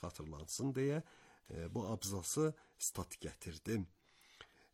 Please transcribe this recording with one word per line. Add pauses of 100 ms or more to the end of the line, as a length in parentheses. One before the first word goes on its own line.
xatırlansın
deyə, (460)
e,
bu
abzası (260)
stat
gətirdim. (880)